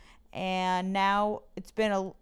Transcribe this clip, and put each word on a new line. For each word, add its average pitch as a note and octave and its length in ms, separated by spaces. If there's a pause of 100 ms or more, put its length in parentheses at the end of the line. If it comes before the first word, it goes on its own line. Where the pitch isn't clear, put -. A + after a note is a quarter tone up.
(340)
And F#3 600
now G3+ 500 (120)
it's - 160
been G#3+ 200
a, F#3+ 200 (100)